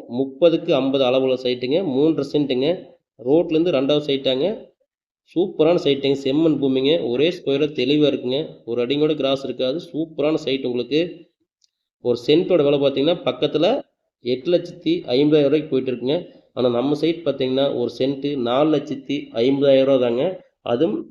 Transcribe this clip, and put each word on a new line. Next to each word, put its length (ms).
முப்பதுக்கு 640
ஐம்பது 320
அளவுள்ள 320
சைட்டுங்க. 500
மூன்றரை 380
சென்ட்டுங்க. 420
ரோட்ல 340
இருந்து 180
ரெண்டாவது 320
சைட்டாங்க. 420
சூப்பரான 440
சைட்டுங்க. 380
செம்மண் 400
பூமிங்க. 340
ஒரே 220
ஸ்கொயரா 420
தெளிவா 340
இருக்குங்க. 320
ஒரு 160
அடி 160
கூட 180
கிராஸ் 300
இருக்காது. 360
சூப்பரான 540
சைட் 320
உங்களுக்கு. 340
ஒரு 140
சென்ட்டோட 440
விலை 160
பார்த்தீங்கன்னா, 440
பக்கத்துல 440
எட்டு 260
லட்சத்தி 420
ஐம்பதாயிரம் 400
ரூபாய்க்கு 200
போயிட்டு 220
இருக்குங்க. 240
ஆனா, 160
நம்ம 260
சைட் 280
பார்த்தீங்கன்னா, 440
ஒரு 140
சென்ட் 380
நாலு 320
லட்சத்தி 480
ஐம்பதாயிரம் 520
ரூபா 120
தாங்க. 220
அதுவும் 340